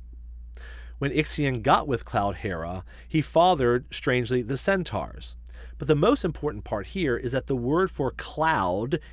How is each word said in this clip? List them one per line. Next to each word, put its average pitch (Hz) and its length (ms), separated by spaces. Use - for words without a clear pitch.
When 139 120
Ixion 139 520
got 143 260
with 120 160
cloud 101 320
Hera, 90 480
he 156 140
fathered, 139 680
strangely, 123 480
the 120 160
centaurs. 156 800
But 135 120
the 151 80
most 214 280
important 147 380
part 101 260
here 143 280
is 120 160
that 131 160
the 135 80
word 151 340
for 131 220
cloud 131 880